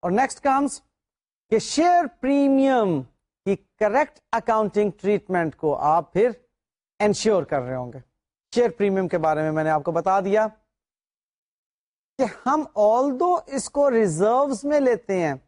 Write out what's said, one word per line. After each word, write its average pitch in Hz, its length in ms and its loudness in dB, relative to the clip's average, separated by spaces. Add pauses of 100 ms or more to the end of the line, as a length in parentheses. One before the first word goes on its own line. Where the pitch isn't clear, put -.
اور 180 80 -4
نیکسٹ 262 320 -2
کمز 277 380 -2 (680)
کہ 226 80 2
شیئر 339 480 2 (140)
پریمیم 269 800 2 (460)
کی 196 100 0 (240)
کریکٹ 220 380 0 (140)
اکاؤنٹنگ 214 580 0 (100)
ٹریٹمنٹ 185 560 -2
کو 147 220 -2
آپ 156 340 0
پھر 226 180 2 (720)
انشور 208 440 2
کر 135 180 -4
رہے 127 140 -8
ہوں 123 160 -10
گے۔ 135 60 -18 (540)
شیئر 240 260 2
پریمیم 190 300 0
کے 180 100 -2
بارے 156 240 0
میں 156 100 -2
میں 156 120 -2
نے 156 60 0
آپ 156 140 0
کو 175 80 -4
بتا 185 280 0
دیا 202 260 0 (1700)
کہ 262 60 0 (220)
ہم 294 160 0 (180)
although 269 580 2 (180)
اس - 140 -6
کو 285 200 2
ریزروز 226 760 0
میں 294 160 0
لیتے 226 420 0
ہیں 147 120 -2 (140)